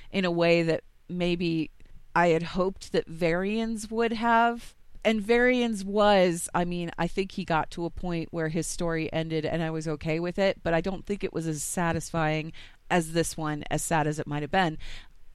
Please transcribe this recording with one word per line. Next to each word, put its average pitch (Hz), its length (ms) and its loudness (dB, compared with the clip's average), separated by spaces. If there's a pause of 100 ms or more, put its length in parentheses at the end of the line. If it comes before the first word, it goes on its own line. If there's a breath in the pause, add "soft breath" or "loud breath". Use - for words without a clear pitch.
(100)
in 190 140 0
a 175 60 2
way 170 320 6
that 160 220 0 (240)
maybe 175 640 0 (440)
I 175 140 6
had 165 140 4
hoped 185 500 -2
that 165 140 0
Varian's 202 840 -2
would 226 220 0
have. 233 600 2 (300)
And 220 160 2
Varian's 233 640 2
was, 196 720 4
I 175 100 2
mean, 175 320 -4
I 170 120 0
think 196 240 -4
he 190 120 -6
got 156 280 0
to 170 120 -6
a 170 60 -4
point 170 400 -4
where 160 200 -2
his 160 180 -2
story 165 440 -2
ended 160 320 -2
and 160 160 0
I 160 100 -2
was 160 180 -4
okay 160 320 -2
with 175 180 -4
it, 196 240 2
but 165 100 0
I 165 80 4
don't 190 240 -4
think 202 200 -4
it - 80 -6
was 165 160 -4
as 151 120 -4
satisfying 160 920 -2 (360 loud breath)
as 160 240 2
this 165 240 0
one, 151 320 -4
as 151 140 0
sad 151 240 2
as 151 140 -2
it - 80 -8
might 147 140 -4
have 143 100 -6
been. 170 260 2 (560 loud breath)